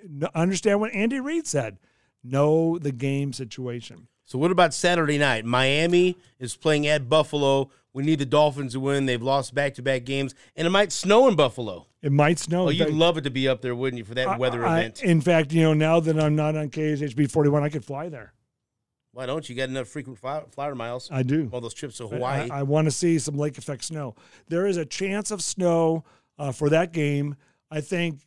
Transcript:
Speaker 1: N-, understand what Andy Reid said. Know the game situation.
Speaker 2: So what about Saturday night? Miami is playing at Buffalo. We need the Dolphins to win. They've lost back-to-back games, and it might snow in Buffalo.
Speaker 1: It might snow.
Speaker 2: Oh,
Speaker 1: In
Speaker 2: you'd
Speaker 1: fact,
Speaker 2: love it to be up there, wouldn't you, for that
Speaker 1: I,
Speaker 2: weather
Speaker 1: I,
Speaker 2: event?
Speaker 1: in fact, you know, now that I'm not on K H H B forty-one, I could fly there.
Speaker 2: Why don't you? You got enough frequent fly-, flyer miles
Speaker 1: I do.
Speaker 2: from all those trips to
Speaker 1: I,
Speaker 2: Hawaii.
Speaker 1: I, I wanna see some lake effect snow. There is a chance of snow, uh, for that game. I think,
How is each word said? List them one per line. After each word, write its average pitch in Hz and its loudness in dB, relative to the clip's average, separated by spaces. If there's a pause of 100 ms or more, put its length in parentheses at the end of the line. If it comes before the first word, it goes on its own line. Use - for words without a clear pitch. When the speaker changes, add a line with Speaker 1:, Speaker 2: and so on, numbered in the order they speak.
Speaker 1:
N-, 151 -8
understand 190 0
what 214 -4
Andy 233 -2
Reid 302 -4
said. 113 -6 (460)
Know 156 2
the 143 -4
game 139 -4
situation. 120 -12 (160)
Speaker 2:
So - -6
what 175 2
about 175 6
Saturday 160 2
night? 131 2
Miami 156 2 (240)
is 123 -8
playing 147 2
at 143 0
Buffalo. 139 2 (200)
We 135 -8
need 156 2
the 139 -2
Dolphins 143 2
to 131 -6
win. 139 0
They've 120 0
lost 135 -2
back-to-back 131 -2
games, 135 -4 (220)
and 160 -4
it 170 2
might 196 2
snow 220 6
in 208 4
Buffalo. 117 0 (140)
Speaker 1:
It 143 0
might 151 4
snow. 175 0
Speaker 2:
Oh, - 2
Speaker 1:
In 131 0
Speaker 2:
you'd 160 2
Speaker 1:
fact, 151 0
Speaker 2:
love 160 4
it 143 -6
to 143 -2
be 131 0
up 127 0
there, 123 -4
wouldn't 123 -4
you, 110 -10
for 113 -14
that 127 0
Speaker 1:
I, - -2
Speaker 2:
weather 120 -2
Speaker 1:
I, 165 2
Speaker 2:
event? 113 -6
Speaker 1:
in 170 4
fact, 160 2
you 165 4
know, 156 4
now 156 4
that 156 0
I'm 151 2
not 156 0
on 151 -6
K 151 -2
H 143 -4
H 135 -6
B 143 2
forty-one, 147 2
I 147 -2
could 151 -8
fly 147 -10
there. 123 -18 (800)
Speaker 2:
Why 127 -10
don't 147 -4
you? 123 -14
You 131 -4
got 131 -2
enough 131 -6
frequent 131 -12
fly-, 147 -8
flyer 143 -6
miles 120 -8
Speaker 1:
I 135 0
do. 143 2
Speaker 2:
from 107 -10
all 123 -8
those 117 -10
trips 131 -12
to 120 -12
Speaker 1:
I, 101 -12
Speaker 2:
Hawaii. 127 -4
Speaker 1:
I, 143 -6
I 139 -2
wanna 151 2
see 165 2
some 143 -6
lake 147 -4
effect 139 -10
snow. 147 -10 (340)
There 175 0
is 190 0
a 160 -4
chance 196 -6
of 190 -8
snow, 165 2 (360)
uh, 143 -4
for 147 0
that 165 2
game. 143 -2 (360)
I 156 -6
think, 170 -4